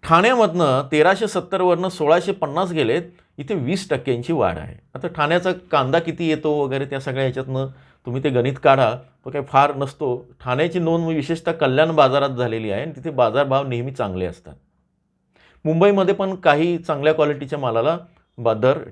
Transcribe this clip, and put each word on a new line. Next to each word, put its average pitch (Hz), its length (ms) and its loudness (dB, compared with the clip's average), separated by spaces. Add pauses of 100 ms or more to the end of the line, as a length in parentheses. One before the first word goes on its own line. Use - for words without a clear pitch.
ठाण्यामधनं 165 880 2
तेराशे 185 340 4
सत्तर 185 340 -4
वरनं 180 280 2
सोळाशे 175 440 2
पन्नास 175 400 -4
गेलेत, 147 300 0 (360)
इथे 147 160 -6
वीस 165 360 -4
टक्क्यांची 131 420 -4
वाढ 95 260 0
आहे. - 160 -14 (200)
आता 147 140 -8
ठाण्याचा 175 440 0
कांदा 139 460 0
किती 170 300 -4
येतो 156 240 0
वगैरे 139 320 -2
त्या 135 160 -8
सगळ्या 135 220 -4
ह्याच्यातनं 131 440 -4 (400)
तुम्ही 131 180 -6
ते 147 60 0
गणित 123 220 0 (100)
काढा, 131 320 4
तो - 360 -16
काही 143 140 -6
फार 139 320 2
नसतो. 135 500 -6 (180)
ठाण्याची 156 340 0
नोंद 165 300 0
विशेषतः 160 440 -2
कल्याण 156 420 2
बाजारात 139 360 4
झालेली 113 400 -4
आहे 101 120 -4
आणि 156 140 -10
तिथे 147 140 -8
बाजारभाव 135 560 0
नेहमी 127 260 -6
चांगले 92 340 -4
असतात. 78 280 -14 (1080)
मुंबईमध्ये 190 500 4
पण 190 200 -4
काही 170 440 2
चांगल्या 151 340 0
क्वालिटीच्या 147 460 -2
मालाला 127 400 0 (400)
बा-, 113 180 0
दर 127 220 2 (140)